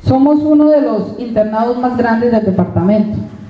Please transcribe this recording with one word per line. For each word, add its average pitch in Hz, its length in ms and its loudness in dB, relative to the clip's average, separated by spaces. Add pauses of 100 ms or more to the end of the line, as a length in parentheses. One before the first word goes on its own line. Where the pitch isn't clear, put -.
Somos 285 360 2
uno 302 280 4
de 302 120 4
los - 380 -4
internados 226 600 -2
más 247 180 -2
grandes 233 340 0
del 214 140 0
departamento, 190 760 0 (320)